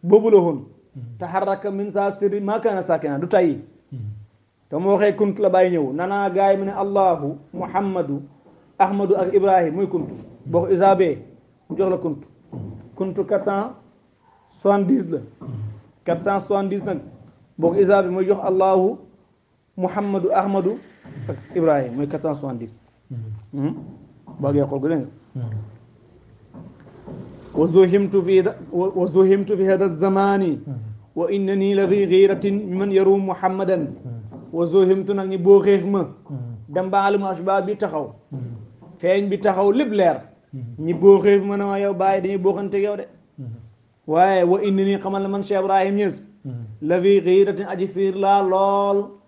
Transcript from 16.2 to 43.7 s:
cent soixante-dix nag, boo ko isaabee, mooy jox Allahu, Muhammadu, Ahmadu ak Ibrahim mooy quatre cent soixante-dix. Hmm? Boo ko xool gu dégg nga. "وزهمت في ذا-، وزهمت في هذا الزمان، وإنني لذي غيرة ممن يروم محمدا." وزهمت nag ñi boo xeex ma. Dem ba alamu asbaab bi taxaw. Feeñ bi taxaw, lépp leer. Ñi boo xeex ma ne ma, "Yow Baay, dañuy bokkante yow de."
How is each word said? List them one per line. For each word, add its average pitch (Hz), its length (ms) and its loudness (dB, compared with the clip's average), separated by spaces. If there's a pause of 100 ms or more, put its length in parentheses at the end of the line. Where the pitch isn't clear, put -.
cent 196 160 -2
soixante-dix 196 460 -4
nag, 180 140 -4 (580)
boo 165 120 2
ko 175 100 -2
isaabee, 196 300 4
mooy 185 160 0
jox 190 180 2
Allahu, 190 540 2 (800)
Muhammadu, 196 560 -2
Ahmadu 196 380 0 (560)
ak - 100 -8 (180)
Ibrahim 147 400 2
mooy 143 120 -4
quatre 147 160 -8
cent 156 120 -2
soixante-dix. 123 360 -10 (840)
Hmm? 143 200 -4 (640)
Boo 139 140 -2
ko 143 140 2
xool 139 120 -6
gu 139 80 -4
dégg 156 180 -2 (300)
nga. 123 80 -8 (2000)
"وزهمت 185 600 4
في 190 260 2
ذا-، 208 140 -2 (160)
وزهمت 190 800 2
في 190 160 0
هذا 190 180 2
الزمان، 196 580 0 (720)
وإنني 196 600 -2
لذي 196 300 2
غيرة 190 380 4 (260)
ممن 190 220 -2
يروم 190 360 4
محمدا." 190 500 -2 (760)
وزهمت 190 580 2
nag 196 180 -4
ñi 190 80 -4
boo 190 240 6
xeex 196 240 2
ma. 196 160 -2 (680)
Dem 185 200 -4
ba 196 160 0
alamu 202 200 0
asbaab 185 400 -2
bi 202 100 -4
taxaw. 156 320 -6 (920)
Feeñ 190 300 0
bi 190 100 -2
taxaw, 196 320 2
lépp 240 200 0
leer. 190 260 2 (600)
Ñi 165 140 -2
boo 190 280 8
xeex 202 240 4
ma 202 120 -4
ne 202 80 -2
ma, 196 140 -2
"Yow 202 140 -2
Baay, 190 280 0
dañuy 196 160 -4
bokkante 196 440 -2
yow 208 160 -2
de." - 80 -12 (1000)